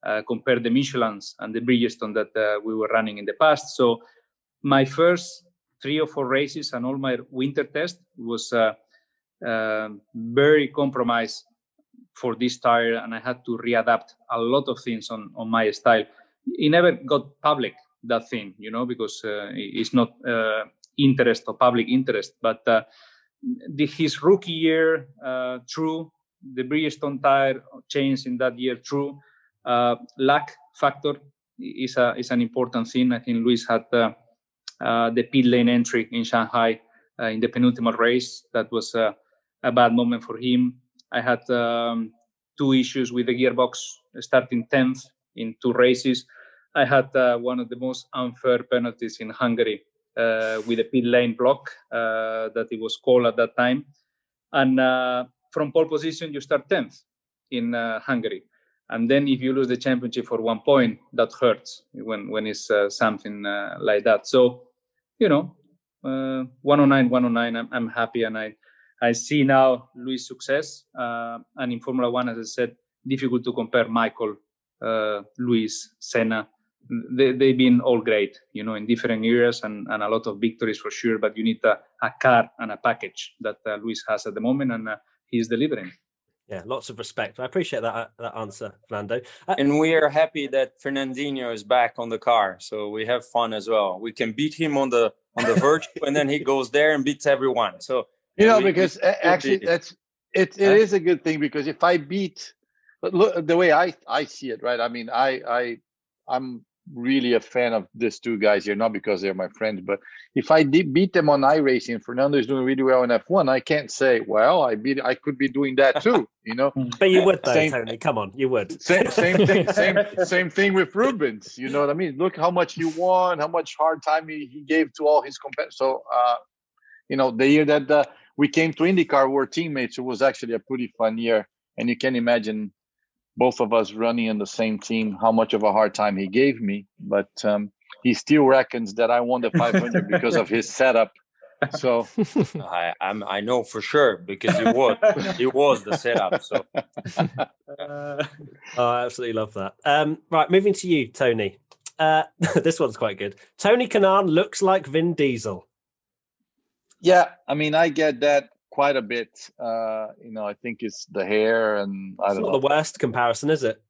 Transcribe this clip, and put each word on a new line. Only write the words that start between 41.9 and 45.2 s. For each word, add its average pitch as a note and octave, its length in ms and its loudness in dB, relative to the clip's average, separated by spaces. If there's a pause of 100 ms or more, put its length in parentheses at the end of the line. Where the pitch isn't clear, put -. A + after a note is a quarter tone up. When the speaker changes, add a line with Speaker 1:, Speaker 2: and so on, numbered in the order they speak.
Speaker 1:
two C#3 160 2
issues B2+ 400 0
with B2 140 0
the B2 80 0
gearbox, B2 420 0 (420)
starting B2+ 500 -2
tenth C3 300 0 (360)